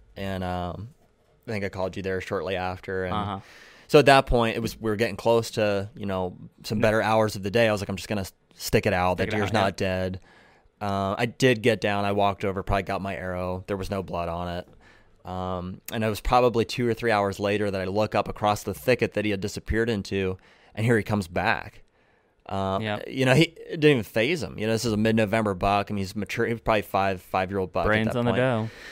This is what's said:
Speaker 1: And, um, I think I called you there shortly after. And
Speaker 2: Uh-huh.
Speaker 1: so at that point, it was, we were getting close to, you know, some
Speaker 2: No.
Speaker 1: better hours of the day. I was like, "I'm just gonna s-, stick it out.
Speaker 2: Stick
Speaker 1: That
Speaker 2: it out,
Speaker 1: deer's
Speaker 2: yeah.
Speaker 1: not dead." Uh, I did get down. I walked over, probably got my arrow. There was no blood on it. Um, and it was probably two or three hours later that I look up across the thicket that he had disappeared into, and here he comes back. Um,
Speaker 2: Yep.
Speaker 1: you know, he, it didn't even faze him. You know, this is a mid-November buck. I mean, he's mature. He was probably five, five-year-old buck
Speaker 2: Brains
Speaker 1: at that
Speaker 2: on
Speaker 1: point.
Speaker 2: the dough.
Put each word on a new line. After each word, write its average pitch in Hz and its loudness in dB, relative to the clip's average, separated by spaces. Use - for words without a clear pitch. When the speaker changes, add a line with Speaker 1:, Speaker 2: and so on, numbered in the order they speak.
Speaker 1:
And, 95 -6
um, 90 -6
I 120 -8
think 101 -4
I 95 -4
called 95 -4
you 95 -8
there 92 -2
shortly 95 -4
after. 92 -4
And 92 -4
Speaker 2:
Uh-huh. 101 -4
Speaker 1:
so 151 8
at 135 6
that 135 8
point, 117 2
it 117 -4
was, 113 -6
we 110 -4
were 104 0
getting 101 -2
close 117 2
to, 101 0
you 104 -12
know, 92 -4
some 107 -2
Speaker 2:
No. 98 4
Speaker 1:
better 110 4
hours 110 2
of 95 -8
the 101 -4
day. 117 4
I 107 2
was 98 -2
like, 98 -6
"I'm 95 -4
just - -12
gonna 104 -2
s-, 92 -8
stick - 0
it 101 4
out. 90 2
Speaker 2:
Stick 107 -2
Speaker 1:
That 107 -2
Speaker 2:
it 104 0
out, 101 0
Speaker 1:
deer's 98 -2
Speaker 2:
yeah. 107 2
Speaker 1:
not 98 0
dead." 92 -2
Uh, 98 -2
I 123 0
did 123 2
get 110 2
down. 101 0
I 101 0
walked 101 2
over, 95 -2
probably 98 0
got 95 -4
my 98 -6
arrow. 92 -6
There 101 -2
was 95 -6
no 98 -4
blood 85 -4
on 87 -6
it. 87 -8
Um, 92 -6
and 110 -4
it 110 0
was 104 -4
probably 120 4
two 123 -4
or 117 0
three 117 -2
hours 101 0
later 101 0
that 98 -4
I 92 -2
look 104 0
up 104 2
across 107 0
the 98 -4
thicket 120 0
that 101 0
he 104 0
had 98 -2
disappeared 107 -2
into, 98 -2
and 107 -4
here 120 6
he 98 2
comes 101 -2
back. 90 -2
Um, 98 -2
Speaker 2:
Yep. 104 -4
Speaker 1:
you 131 0
know, 131 6
he, 165 6
it - -4
didn't 147 8
even 120 4
faze 131 0
him. 67 -10
You 107 -2
know, 113 2
this 110 0
is 113 2
a 104 2
mid-November 110 2
buck. 101 2
I 107 -6
mean, 101 -4
he's 95 -6
mature. 107 -2
He 113 -2
was 113 -6
probably 110 2
five, 98 0
five-year-old 95 -2
buck 87 0
Speaker 2:
Brains 110 2
Speaker 1:
at - -2
that 120 0
Speaker 2:
on 120 0
Speaker 1:
point. 117 2
Speaker 2:
the 123 2
dough. 113 0